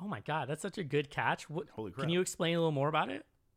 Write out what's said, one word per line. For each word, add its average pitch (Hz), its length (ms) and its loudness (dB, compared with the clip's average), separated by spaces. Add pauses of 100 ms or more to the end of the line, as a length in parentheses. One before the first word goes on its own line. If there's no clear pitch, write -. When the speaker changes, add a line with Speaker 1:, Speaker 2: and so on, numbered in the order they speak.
Speaker 1:
Oh 202 60 -6
my 143 140 -4
God, 151 280 -2
that's 156 120 -4
such 196 160 -6
a 196 60 -2
good 143 260 0
catch. 131 400 -2
What, 151 200 -6
Speaker 2:
Holy 107 220 -6
Speaker 1:
can 135 100 -6
Speaker 2:
crap. 156 80 2
Speaker 1:
you 175 120 4
explain 170 340 0
a - 40 4
little 165 120 4
more 143 180 2
about 156 200 2
it? 294 160 -8 (320)